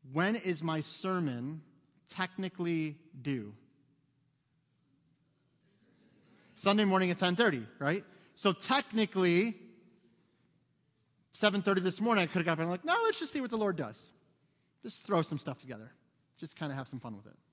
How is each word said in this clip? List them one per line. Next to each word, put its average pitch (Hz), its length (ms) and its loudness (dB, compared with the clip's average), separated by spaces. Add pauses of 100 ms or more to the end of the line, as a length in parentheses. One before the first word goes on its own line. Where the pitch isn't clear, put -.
(120)
when 185 240 2
is 180 260 -2
my 160 180 0
sermon 151 800 -4 (440)
technically 170 920 -4 (220)
due? 113 340 -6 (3000)
Sunday 208 300 4
morning 190 260 4
at 175 80 0
ten 180 180 2
thirty, 165 300 2 (120)
right? 156 260 0 (320)
So 196 160 4
technically, 208 1080 2 (1700)
seven 202 300 2
thirty 190 200 4
this 180 180 0
morning, 214 220 4
I 170 40 4
could 180 120 -2
have 165 80 2
got 170 60 2
up 160 80 0
and 165 100 0
like, 180 140 -6
"No, 339 200 2
let's 440 140 2
just 311 140 -6
see 294 80 -4
what 247 100 -6
the 226 80 -4
Lord 202 180 0
does. 117 360 -8 (720)
Just - 220 -12
throw 196 160 2
some 151 180 -4
stuff 135 200 -8
together. 117 340 -16 (460)
Just - 180 -14
kinda 147 180 -6
have 135 120 -8
some 127 140 -10
fun 113 160 -12
with 101 100 -20
it." - 100 -20 (160)